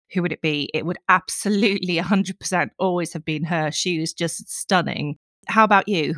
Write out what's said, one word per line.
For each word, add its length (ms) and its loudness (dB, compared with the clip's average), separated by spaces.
who 100 0
would 100 -2
it 100 -8
be?" 320 0
It 100 -2
would 140 -4
absolutely 920 2
<laughs> 0 -
a 40 0
hundred 380 0
percent 400 -2
always 320 0
have 120 -8
been 200 -2
her. 260 0
She 300 -2
was 120 -2
just 380 -4
stunning. 640 -2
How 160 4
about 260 4
you? 300 0